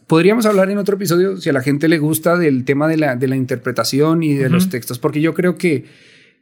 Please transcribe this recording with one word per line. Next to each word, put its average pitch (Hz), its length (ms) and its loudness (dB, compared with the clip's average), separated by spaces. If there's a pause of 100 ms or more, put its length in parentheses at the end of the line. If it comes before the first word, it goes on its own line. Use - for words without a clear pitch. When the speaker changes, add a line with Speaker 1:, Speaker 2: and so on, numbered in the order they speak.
Speaker 1:
Podríamos 202 380 4
hablar 190 240 2
en 202 80 -2
otro 202 180 -2
episodio, 190 420 0
si 170 120 -4
a 143 40 2
la 131 80 0
gente 143 280 0
le 170 80 4
gusta, 156 400 0
del 143 280 0
tema 143 220 0
de 160 100 0
la, 143 180 0
de 131 120 -2
la 131 100 -2
interpretación 131 880 -2
y 147 100 0
de 135 120 0
Speaker 2:
Ujú. 143 80 2
Speaker 1:
los 185 160 2
textos, 123 300 -8
porque 151 220 -2
yo 160 120 0
creo 175 240 0
que, 156 280 -2 (560)